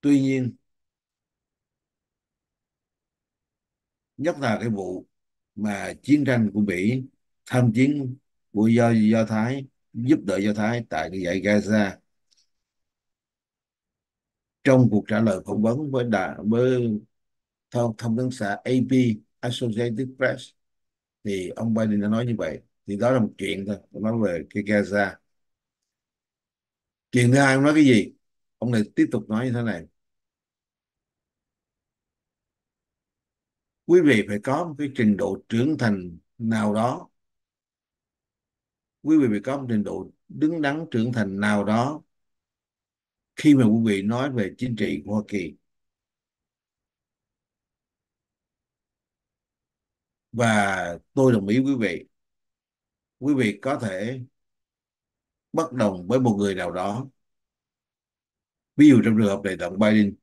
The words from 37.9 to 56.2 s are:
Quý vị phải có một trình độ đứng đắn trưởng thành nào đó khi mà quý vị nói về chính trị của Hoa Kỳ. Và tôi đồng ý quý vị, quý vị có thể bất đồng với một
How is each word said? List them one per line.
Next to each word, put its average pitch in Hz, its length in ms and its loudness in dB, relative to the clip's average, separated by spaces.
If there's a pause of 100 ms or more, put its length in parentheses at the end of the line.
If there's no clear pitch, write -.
Quý 156 160 2
vị 139 120 4
phải 104 140 0
có 135 140 -6
một 135 120 -10
trình 107 140 0
độ 92 280 -8 (160)
đứng 156 340 -2
đắn 151 300 -2
trưởng 120 220 -2
thành 98 260 -4
nào 104 240 0
đó 120 380 -2 (1300)
khi 151 200 6
mà 127 100 4
quý 110 200 4
vị 98 160 0
nói 120 300 -4
về 101 260 -4
chính 123 180 -6
trị 85 300 -4
của 101 80 -8
Hoa 107 140 -2
Kỳ. 90 260 -8 (4000)
Và 98 680 -2 (140)
tôi 131 200 4
đồng 98 140 0
ý 110 120 2
quý 135 200 0
vị, 90 260 -4 (1120)
quý 143 140 0
vị 113 280 0
có 139 200 -4
thể 110 400 -6 (1300)
bất 320 200 -4
đồng 95 340 -2
với 123 120 2
một 117 200 2